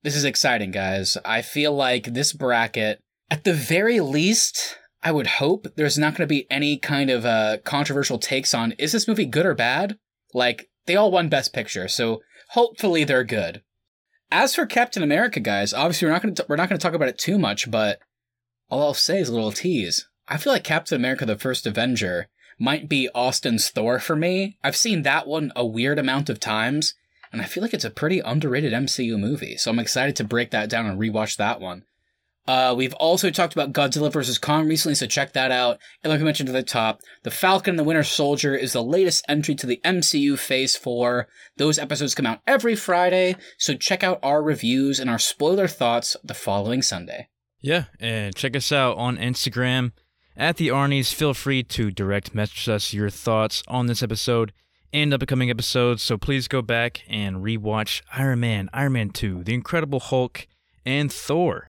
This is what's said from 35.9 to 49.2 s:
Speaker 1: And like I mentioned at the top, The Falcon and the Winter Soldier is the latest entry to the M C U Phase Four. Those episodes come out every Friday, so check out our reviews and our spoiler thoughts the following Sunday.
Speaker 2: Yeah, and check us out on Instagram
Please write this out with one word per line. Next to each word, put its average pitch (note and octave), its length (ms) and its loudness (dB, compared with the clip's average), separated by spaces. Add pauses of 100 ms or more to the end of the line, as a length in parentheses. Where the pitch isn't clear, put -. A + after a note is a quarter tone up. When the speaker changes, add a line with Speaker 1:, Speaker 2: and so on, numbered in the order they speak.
Speaker 1:
And - 80 0
like D3+ 80 2
I D3+ 40 2
mentioned D3 260 0
at B2+ 40 -4
the C3 100 0
top, A2 380 0 (200)
The - 80 -6
Falcon F#3 440 4
and E3 60 0
the D3+ 40 2
Winter D#3 200 4
Soldier C#3+ 520 2
is B2+ 180 -2
the A#2+ 100 0
latest E3+ 440 2
entry D3+ 260 0
to C#3 140 -4
the B2 160 0
M F3+ 180 2
C D#3 180 2
U C#3+ 160 4
Phase C3 400 0
Four. B2 520 -2 (300)
Those D3+ 200 2
episodes C#3+ 380 -2
come C3+ 100 0
out A2+ 220 -2
every A#3 280 4
Friday, F#3 600 2 (240)
so - 160 0
check F#3 280 -2
out F#3 200 0
our C#3+ 180 2
reviews C3+ 580 0
and C3 120 -2
our A#2 80 0
spoiler F3+ 480 2
thoughts A#2 560 0
the - 100 -12
following G#2 480 -2
Sunday. F2 460 -6 (340)
Speaker 2:
Yeah, D#3 220 0 (160)
and A2 340 -4
check B2+ 220 -4
us C3+ 160 -2
out C3 260 2
on B2 200 -2
Instagram B2+ 720 -2 (440)